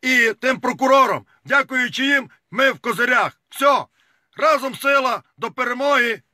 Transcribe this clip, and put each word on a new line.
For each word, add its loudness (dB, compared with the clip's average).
і 0
тим -2
прокурорам. 2
Дякуючи -2
їм, 0
ми 0
в -8
козирях. -2
Все. 0
Разом 0
сила, 0
до -8
перемоги. -2